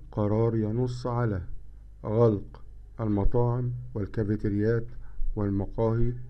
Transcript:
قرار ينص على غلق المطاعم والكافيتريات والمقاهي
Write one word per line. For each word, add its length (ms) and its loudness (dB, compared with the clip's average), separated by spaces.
قرار 440 2
ينص 520 0
على 340 0
غلق 580 2
المطاعم 720 2
والكافيتريات 920 0
والمقاهي 760 2